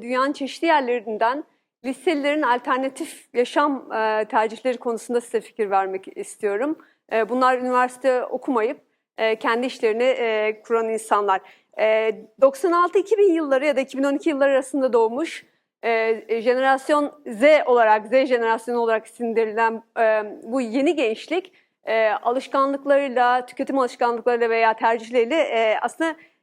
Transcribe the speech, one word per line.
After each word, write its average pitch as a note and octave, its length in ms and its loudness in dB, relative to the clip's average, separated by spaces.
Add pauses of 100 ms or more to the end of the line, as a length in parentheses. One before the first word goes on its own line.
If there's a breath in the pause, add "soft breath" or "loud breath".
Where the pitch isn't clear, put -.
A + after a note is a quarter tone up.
dünyanın B3+ 300 0
çeşitli C#4 340 -6
yerlerinden B3 760 0 (400)
liselilerin C#4+ 580 -2
alternatif C4 920 -2
yaşam, C4+ 580 0
e, A3 320 0
tercihleri A3+ 540 -2
konusunda A#3+ 420 -4
size A#3 200 -4
fikir G3+ 300 -6
vermek F#3+ 480 -2
istiyorum. G#3+ 600 -4 (340 soft breath)
E, A3 160 0
bunlar B3+ 300 2
üniversite B3+ 680 0
okumayıp, B3+ 560 -4 (380)
e, A3 180 0
kendi A#3+ 300 0
işlerini, A3+ 360 -2
e, A3 600 0
kuran A3+ 260 -2
insanlar. G#3 520 0 (380 loud breath)
E, A3 340 2 (280)
doksan C#4 320 2
altı F4+ 260 2
iki G4 200 0
bin G4+ 140 6
yılları C#4+ 340 0
ya C#4+ 100 0
da C4 40 2
iki C4 180 -6
bin C4+ 60 0
on C#4 100 0
iki D#4 140 -4
yılları C#4 240 2
arasında C4 400 0
doğmuş, A#3 540 -2 (360)
e, A3+ 460 -2
e, A3+ 140 -2
jenerasyon C4+ 680 0 (140)
Z A3+ 160 -8 (240)
olarak, A3 400 4
Z G3+ 40 -18
jenerasyonu A#3+ 680 0
olarak A3+ 280 0
isimlendirilen, A3+ 760 -2 (160)
e, A3 240 2 (200)
bu A#3 180 -4
yeni C4 340 0
gençlik, D4 580 -4 (320 soft breath)
e, A3 240 2
alışkanlıklarıyla, C4 1400 0
tüketim C4+ 320 -4
alışkanlıklarıyla A#3+ 720 0
veya A3+ 240 2
tercihleriyle, A3+ 640 0
e, A3+ 460 2
aslında D#4+ 320 -4 (280 soft breath)